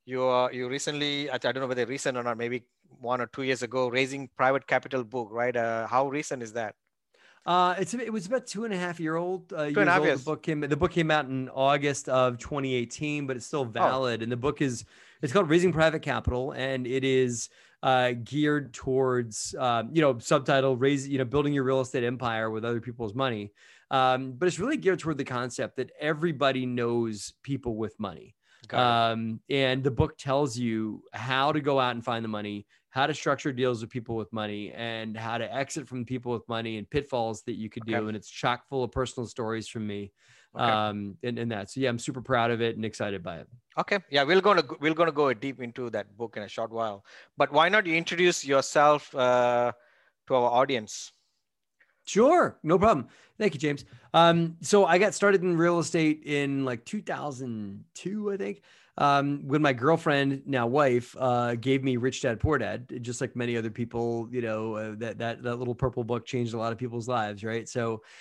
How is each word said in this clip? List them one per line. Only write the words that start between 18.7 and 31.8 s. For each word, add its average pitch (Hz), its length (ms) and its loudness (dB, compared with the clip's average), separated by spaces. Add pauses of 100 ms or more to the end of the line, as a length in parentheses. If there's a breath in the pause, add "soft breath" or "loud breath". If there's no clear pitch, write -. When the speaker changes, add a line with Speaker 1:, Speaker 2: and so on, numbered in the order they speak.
Speaker 2:
towards, 127 840 -2
um, 120 340 0
you 156 120 4
know, 131 160 4
subtitle, 135 580 2
raise, 139 300 2
you 139 100 -2
know, 127 80 0
building 143 280 0
your 139 100 0
real 131 180 2
estate 123 220 -2
empire 117 480 -2
with 110 120 -6
other 120 160 -2
people's 117 360 -8
money. 117 380 -4 (360 soft breath)
Um, 131 440 2
but 139 140 0
it's 165 120 -2
really 262 160 -2
geared 180 240 0
toward 156 180 -4
the 139 60 -2
concept 123 540 -6
that 127 200 -6
everybody 147 680 0
knows 117 680 -2 (100)
people 127 360 -4
with 107 200 -6
money. 85 380 -10 (320 soft breath)
Speaker 1:
Got 120 120 -2
it. 117 340 4
Speaker 2:
Um, 113 260 -4 (100)
and 135 320 2
the 139 100 2
book 147 260 0
tells 139 400 0
you 110 460 -2 (100)
how 131 400 0
to 151 80 0
go 139 180 2
out 123 160 0